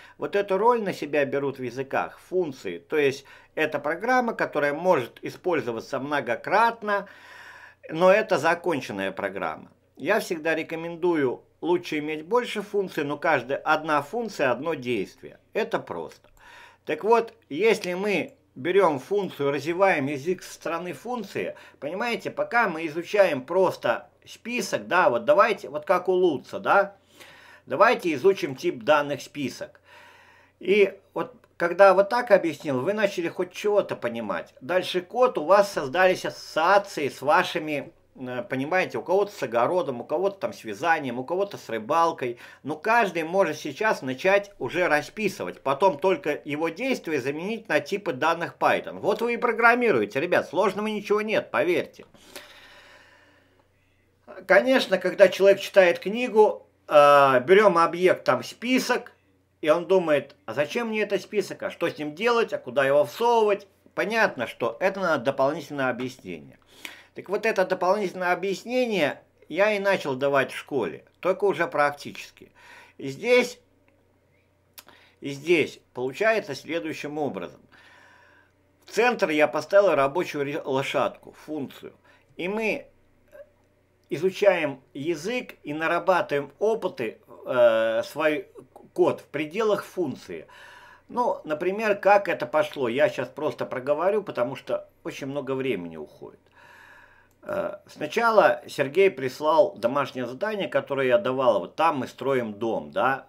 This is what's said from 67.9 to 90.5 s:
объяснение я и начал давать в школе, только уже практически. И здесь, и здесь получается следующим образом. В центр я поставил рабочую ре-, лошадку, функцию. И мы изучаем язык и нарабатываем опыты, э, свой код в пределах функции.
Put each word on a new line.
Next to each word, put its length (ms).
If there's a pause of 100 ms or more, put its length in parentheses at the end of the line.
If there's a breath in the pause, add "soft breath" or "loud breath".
объяснение 920 (260)
я 240
и 60
начал 360
давать 380
в 40
школе, 500 (140)
только 240
уже 220
практически. 840 (460 loud breath)
И 100
здесь, 500 (1600 soft breath)
и 100
здесь 500 (140)
получается 600
следующим 640
образом. 440 (1200 soft breath)
В 80
центр 380
я 180
поставил 460
рабочую 500
ре-, 180
лошадку, 720 (120)
функцию. 480 (420 soft breath)
И 100
мы 400 (1200)
изучаем 720 (100)
язык 720
и 100
нарабатываем 840
опыты, 600 (280)
э, 580
свой 440 (440)
код 280
в 40
пределах 600
функции. 640 (640 loud breath)